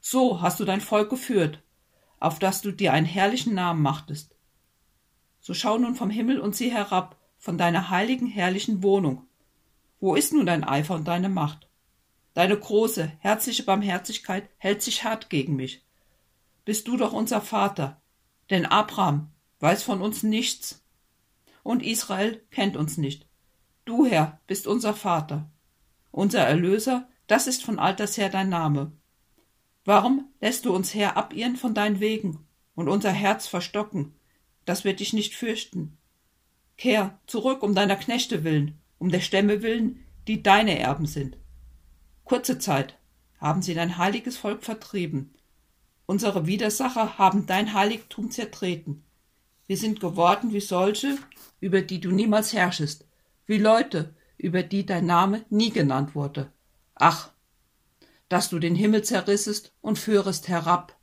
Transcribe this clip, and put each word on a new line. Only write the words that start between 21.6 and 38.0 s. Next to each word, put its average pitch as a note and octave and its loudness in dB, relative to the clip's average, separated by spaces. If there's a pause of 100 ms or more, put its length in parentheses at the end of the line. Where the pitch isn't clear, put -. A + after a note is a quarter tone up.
und - -2
Israel A3 -2
kennt G3+ -2
uns D3+ -4
nicht. C#3+ -6 (560)
Du, - 2
Herr, D#3+ 0
bist F#3+ -4
unser A3 0
Vater, D3+ -4 (580)
unser G3 0
Erlöser, G3 2 (200)
das A#3 2
ist B3+ -4
von A3 -4
alters G3 -2
her G3 0
dein F#3+ -2
Name. D#3 0 (960)
Warum A3+ 4 (100)
lässt A3 -2
du F#3+ 2
uns, F#3+ -2
Herr, G#3 0
abirren A#3+ -4
von B3 -4
deinen G#3 0
Wegen G#3+ -2 (280)
und D#3+ -2
unser G3+ 2
Herz G3+ 0
verstocken, F3+ -6 (540)
dass F3+ -4
wir G3 0
dich G3+ -6
nicht G#3 -2
fürchten? G#3+ -8 (800)
Kehr G#3 0
zurück C4 -2
um G#3 2
deiner G3 2
Knechte A3+ -4